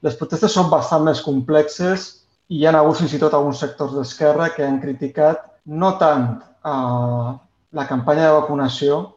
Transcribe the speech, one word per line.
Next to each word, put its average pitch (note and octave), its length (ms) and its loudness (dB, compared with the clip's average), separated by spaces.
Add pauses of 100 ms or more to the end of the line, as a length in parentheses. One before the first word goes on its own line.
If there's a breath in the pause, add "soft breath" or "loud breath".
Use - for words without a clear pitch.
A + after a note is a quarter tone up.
les D3+ 160 -2
protestes E3 340 -2
són F3+ 160 2
bastant D#3 380 2
més D3 160 0
complexes D3+ 800 0 (420)
i D#3+ 120 -4
hi D3+ 60 4
ha D#3+ 120 6
hagut D#3 220 4
fins D3+ 160 -2
i C3+ 60 -2
tot D3+ 120 2
alguns C#3+ 300 0
sectors C#3 320 -8
d'esquerra D3 580 0
que D3 100 -4
han C3+ 160 -2
criticat D3 640 0 (240)
no F3 320 0
tant, C#3+ 300 2 (340)
eh, B2 680 -4 (440)
la C#3+ 160 -6
campanya D3 380 2
de D3+ 100 6
vacunació C#3+ 640 0 (140)